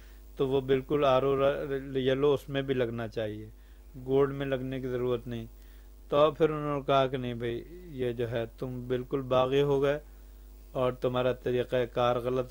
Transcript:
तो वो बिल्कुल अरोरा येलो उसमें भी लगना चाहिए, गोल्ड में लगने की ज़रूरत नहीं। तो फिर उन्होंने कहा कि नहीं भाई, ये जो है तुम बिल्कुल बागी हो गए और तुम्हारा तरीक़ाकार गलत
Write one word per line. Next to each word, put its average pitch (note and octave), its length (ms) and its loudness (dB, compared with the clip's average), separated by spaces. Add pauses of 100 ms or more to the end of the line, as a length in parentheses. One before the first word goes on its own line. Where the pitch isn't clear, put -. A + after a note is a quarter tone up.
(380)
तो C#3 100 2
वो C3+ 140 2
बिल्कुल C3+ 420 0
अरोरा C3+ 460 4 (500)
येलो C3+ 340 4
उसमें C#3 340 -2
भी C3+ 60 0
लगना A#2 340 -2
चाहिए, G#2+ 420 -6 (480)
गोल्ड C3+ 340 2
में C#3 140 -4
लगने C3 360 -4
की C3 60 -6
ज़रूरत B2 400 -2
नहीं। A#2 200 -6 (640)
तो D3+ 200 6
फिर D3+ 180 4
उन्होंने D3 340 -2
कहा C3+ 240 4
कि C3 100 -4
नहीं B2 160 -4
भाई, A#2 320 -4 (260)
ये B2+ 220 -2
जो A#2 140 -4
है A#2 320 -4
तुम B2+ 280 -8
बिल्कुल B2+ 340 -4
बागी B2+ 400 2
हो C#3+ 180 2
गए C#3+ 220 0 (760)
और B2+ 200 2
तुम्हारा B2+ 380 0
तरीक़ाकार B2 840 0
गलत B2+ 320 -2